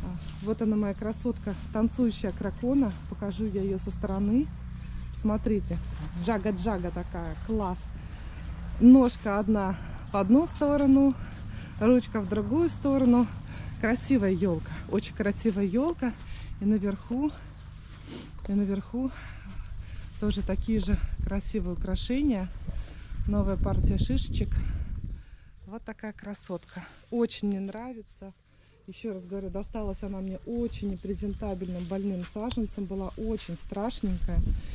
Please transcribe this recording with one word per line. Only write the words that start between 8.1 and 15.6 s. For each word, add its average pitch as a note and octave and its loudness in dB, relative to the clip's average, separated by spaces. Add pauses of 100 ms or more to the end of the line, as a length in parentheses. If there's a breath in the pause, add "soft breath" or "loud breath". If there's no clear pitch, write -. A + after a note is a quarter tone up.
Ножка A#3+ 10
одна G3 2 (360 loud breath)
в G3+ 0
одну A3+ 8
сторону, C#4 6 (640 loud breath)
ручка A3+ 6
в F#3+ -2
другую G#3+ 2
сторону. B3+ 4 (540 loud breath)
Красивая A3+ 4
ёлка, E3+ 0 (200)
очень - -2
красивая G3+ 0